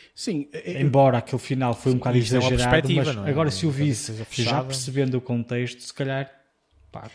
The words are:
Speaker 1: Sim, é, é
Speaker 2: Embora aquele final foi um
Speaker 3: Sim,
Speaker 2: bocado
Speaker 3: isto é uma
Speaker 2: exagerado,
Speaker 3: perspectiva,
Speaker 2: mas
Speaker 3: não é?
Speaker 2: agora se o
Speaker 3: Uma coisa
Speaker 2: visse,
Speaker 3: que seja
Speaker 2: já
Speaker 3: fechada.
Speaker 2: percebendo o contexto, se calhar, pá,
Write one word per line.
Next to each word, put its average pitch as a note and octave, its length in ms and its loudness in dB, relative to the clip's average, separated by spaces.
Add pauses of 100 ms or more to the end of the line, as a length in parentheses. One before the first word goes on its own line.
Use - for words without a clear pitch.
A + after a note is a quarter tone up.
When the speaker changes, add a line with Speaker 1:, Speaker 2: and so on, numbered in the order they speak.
(160)
Speaker 1:
Sim, D3+ 360 -4
é, E3 220 -8
é C3+ 80 -2
Speaker 2:
Embora C3+ 380 6
aquele A#2+ 220 -4
final B2+ 340 0
foi C3 160 0
um - 20 4
Speaker 3:
Sim, B2 60 2
Speaker 2:
bocado B2 180 2
Speaker 3:
isto A#2+ 180 2
é B2+ 40 4
uma B2+ 80 4
Speaker 2:
exagerado, B2 240 2
Speaker 3:
perspectiva, C3+ 340 2
Speaker 2:
mas C#3 100 -2
Speaker 3:
não - 120 -6
é? - 20 0
Speaker 2:
agora D3 220 0
se - 140 -2
o D#3 40 2
Speaker 3:
Uma C3+ 60 0
coisa C#3+ 140 0
Speaker 2:
visse, A#2 220 -4
Speaker 3:
que G#2+ 60 -10
seja - 20 -
Speaker 2:
já A2+ 60 -10
Speaker 3:
fechada. A#2+ 400 -2
Speaker 2:
percebendo C3 500 -2
o B2 60 -2
contexto, A#2+ 600 -4
se - 120 -16
calhar, C3+ 360 -4 (640)
pá, A2+ 240 -14